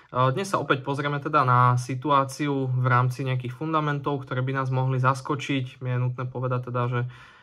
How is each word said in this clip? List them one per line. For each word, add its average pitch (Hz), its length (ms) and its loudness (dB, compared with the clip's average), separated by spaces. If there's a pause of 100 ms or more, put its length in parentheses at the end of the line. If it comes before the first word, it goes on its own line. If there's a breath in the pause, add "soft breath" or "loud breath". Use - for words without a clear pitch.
(320 loud breath)
dnes 190 160 -4
sa 196 80 -2
opäť 143 320 -2
pozrieme 143 320 -2
teda 151 240 2
na 123 320 6
situáciu 135 960 0
v 127 160 2
rámci 127 400 2
nejakých 127 320 -4
fundamentov, 147 640 -2
ktoré 131 160 -4
by 135 240 -2
nás 131 80 -2
mohli 131 320 0
zaskočiť. 135 800 -2
Je 123 160 -2
nutné 127 320 -4
povedať 123 400 -4
teda, 123 160 -2
že 120 140 0 (420 loud breath)